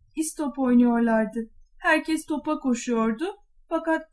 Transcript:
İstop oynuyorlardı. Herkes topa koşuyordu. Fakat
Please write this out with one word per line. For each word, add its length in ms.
İstop 420
oynuyorlardı. 920
Herkes 480
topa 320
koşuyordu. 680
Fakat 340